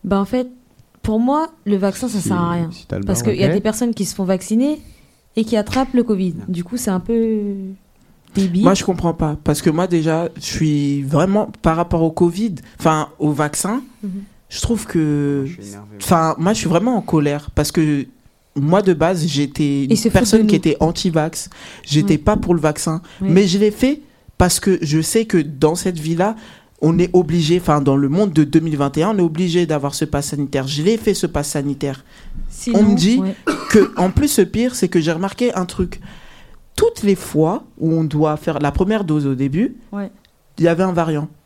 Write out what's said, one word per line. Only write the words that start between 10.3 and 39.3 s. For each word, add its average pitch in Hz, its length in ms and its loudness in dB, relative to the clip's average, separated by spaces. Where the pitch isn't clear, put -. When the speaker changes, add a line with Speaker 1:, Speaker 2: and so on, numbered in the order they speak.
Speaker 4:
je 139 100 -16
suis 143 580 0
vraiment, 175 460 2
par 160 140 2
rapport 170 280 0
au 165 80 2
covid, 175 440 0
enfin, 156 300 0
au 151 120 0
vaccin, 151 500 -2
Speaker 1:
Mhm. 202 60 -8
Speaker 4:
je - 120 -10
trouve 226 240 -2
que, 143 600 -2
Speaker 2:
Je 175 60 -10
suis 101 160 -16
énervé, 101 220 -18
moi. - 100 -20
Speaker 4:
enfin, 160 360 2
moi, 185 160 0
je 220 60 -2
suis 160 100 -4
vraiment 208 260 2
en 190 60 0
colère. 147 540 0
Parce 151 160 -2
que 151 340 0
moi, 156 260 2
de 190 120 2
base, 165 340 0
j'étais 143 580 0
une 135 60 0
Speaker 1:
Ils 214 60 4
se - 60 -4
foutent 214 100 2
Speaker 4:
personne 220 280 4
Speaker 1:
de 214 60 4
Speaker 4:
qui 208 60 4
Speaker 1:
nous. 165 40 4
Speaker 4:
était 165 220 0
anti-vax. 160 680 -2
J'étais 170 320 2
Speaker 1:
Oui. - 20 -2
Speaker 4:
pas 208 200 2
pour 180 160 0
le 165 80 2
vaccin. 156 400 -2
Speaker 1:
Oui. 190 100 -2
Speaker 4:
Mais 190 160 6
je 175 100 0
l'ai 208 140 4
fait 269 300 0
parce 180 220 2
que 190 220 2
je 156 200 0
sais 226 240 0
que 196 120 0
dans 151 380 2
cette 175 240 -4
vie-là, 170 360 -2
on 165 160 2
est 175 140 2
obligé, 170 480 2
enfin, 151 220 2
dans 139 160 2
le 139 100 2
monde 185 240 0
de 151 140 4
deux 156 160 4
mille 156 160 -4
vingt 139 200 -2
et 156 60 2
un, 202 60 2
on 214 80 0
est 185 40 2
obligé 170 440 0
d'avoir 143 300 -2
ce 156 100 -2
pass 143 220 -4
sanitaire. 143 380 -4
Je 143 160 -4
l'ai 208 160 4
fait, 214 160 0
ce 175 140 -2
pass 147 220 -4
sanitaire. 143 560 -4
Speaker 1:
Sinon, 220 320 0
Speaker 4:
On 214 40 8
me 202 120 6
dit 202 240 4
Speaker 1:
ouais. 190 160 -2
Speaker 4:
que, 208 280 6
en 180 140 2
plus, 285 180 2
ce - 120 2
pire, 233 340 0
c'est 180 120 0
que 170 140 2
j'ai 160 100 0
remarqué 196 440 -2
un 180 100 -2
truc. - 340 -6
Toutes 466 260 0
les 202 120 4
fois 160 500 -2
où 165 120 0
on 160 140 2
doit 151 320 0
faire 147 220 -4
la 143 120 0
première 208 320 0
dose 151 240 0
au 135 80 0